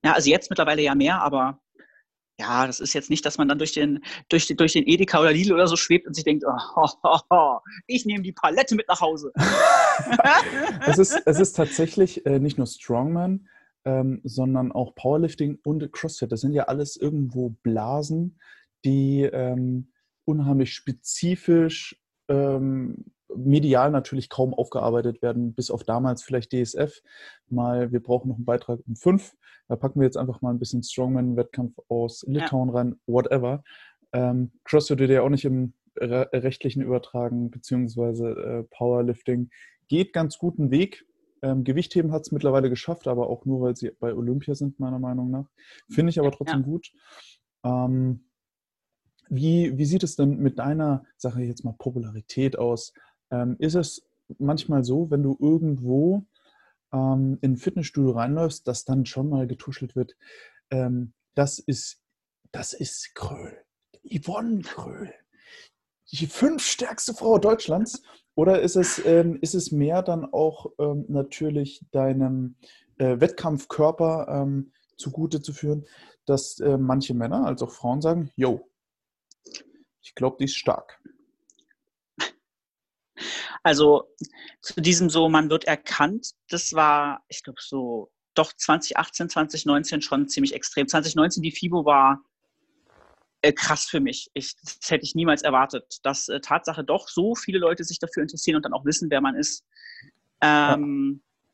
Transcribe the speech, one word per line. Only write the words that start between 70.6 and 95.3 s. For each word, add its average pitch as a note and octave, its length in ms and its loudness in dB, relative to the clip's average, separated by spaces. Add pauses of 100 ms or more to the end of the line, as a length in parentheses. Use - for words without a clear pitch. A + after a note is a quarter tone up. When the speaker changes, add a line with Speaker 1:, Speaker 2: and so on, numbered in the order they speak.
Speaker 2:
ähm, D3 280 -2
natürlich C#3+ 840 -4
deinem, C3 640 -2 (420)
äh, B2+ 220 2
Wettkampfkörper, D#3+ 1120 0
ähm, C#3 440 -4 (240)
zugute D#3 440 -4
zu D3+ 120 -10
führen, D3 320 -4 (400)
dass, C#3 340 -2
äh, C#3 180 2
manche C3 380 0
Männer A#2+ 300 0
als C3 180 -2
auch A#2+ 80 -8
Frauen B2+ 300 -4
sagen, D#3+ 340 0
"Jo, B2+ 340 0 (1300)
ich - 140 -20
glaub, C3 220 -2
die C#3 80 -2
ist C3+ 100 -6
stark." - 460 -4 (2500)
Speaker 1:
Also D3 500 4 (480)
zu - 200 -8
diesem E3+ 280 4
so, D#3+ 200 2
man D#3 200 4
wird D#3+ 140 0
erkannt, D#3+ 680 -2 (180)
das E3+ 240 -4
war, D3 560 2
ich - 140 -14
glaub, C3 180 -16
so A#2+ 500 -6 (220)
doch - 200 2
zwanzig - 440 0
achtzehn, E3+ 320 -4
zwanzig D#3 360 -2
neunzehn D3 360 0
schon C#3 260 0
ziemlich C#3 260 0
extrem. - 340 -4
Zwanzig D#3 280 0
neunzehn, E3 280 2
die D#3+ 80 -4
fibo E3+ 340 -2
war, C#3 380 6 (1160)
äh, D3 120 6
krass - 320 -2
für D#3+ 160 -2
mich. - 320 -4
Ich, - 280 -10
das - 280 -12
hätte D#3 160 0
ich - 100 -8
niemals D#3+ 280 2